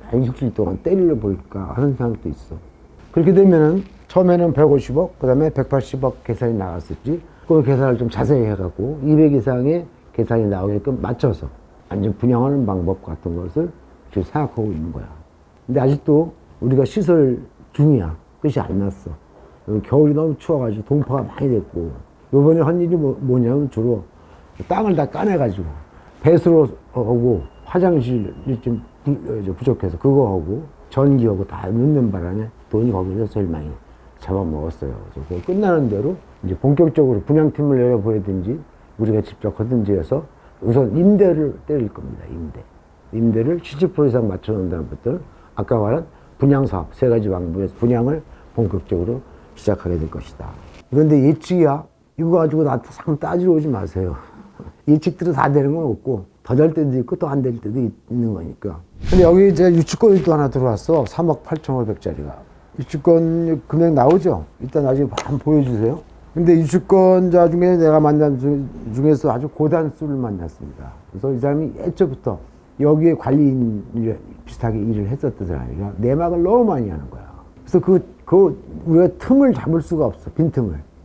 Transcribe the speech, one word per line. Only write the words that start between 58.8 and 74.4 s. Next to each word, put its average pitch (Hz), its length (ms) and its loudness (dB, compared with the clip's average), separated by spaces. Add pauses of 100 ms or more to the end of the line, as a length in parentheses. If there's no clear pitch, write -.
근데 180 140 6
여기 185 260 6
이제 180 240 4
유치권이 185 500 2
또 170 100 2
하나 147 160 0
들어왔어. 127 560 0
삼억 156 380 -2
팔천오백 127 580 -6
짜리가. 73 340 -10 (440)
유치권 165 880 0
금액 165 260 2
나오죠? 139 520 2 (140)
일단 143 240 -2
나중에 135 260 0 (140)
한번 143 160 -4
보여주세요. 131 600 0 (340)
근데 170 260 4
유치권자 180 920 4
중에 175 280 2
내가 156 220 4
만난 151 400 4
중-, 139 300 -2 (240)
중에서 143 380 2
아주 123 180 -4
고단수를 151 640 -2
만났습니다. 85 760 -8 (200)
그래서 104 220 -4
이 123 60 -2
사람이 143 400 -2
애초부터 135 600 -4 (400)
여기에 156 360 4
관리인 131 680 0 (120)
일, 113 220 -2 (280)